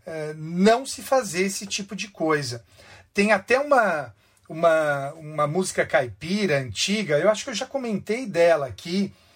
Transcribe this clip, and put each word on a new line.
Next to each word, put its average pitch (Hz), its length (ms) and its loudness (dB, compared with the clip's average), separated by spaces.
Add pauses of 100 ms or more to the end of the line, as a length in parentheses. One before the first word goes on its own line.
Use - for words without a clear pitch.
eh, 156 280 -8
não 185 520 2
se - 160 -12
fazer 202 400 0
esse 196 240 -4
tipo 202 280 -8
de 202 140 -8
coisa. 147 560 -2 (500)
Tem 202 160 4
até 226 300 2
uma, 202 540 2 (340)
uma, 156 640 2
uma 151 340 -4
música 180 380 -2
caipira 156 760 0
antiga, 147 600 -2
eu 175 100 4
acho 214 160 0
que 277 60 -8
eu 240 40 -6
já 233 120 -4
comentei 240 580 -4
dela 165 420 4
aqui, 175 460 -4 (220)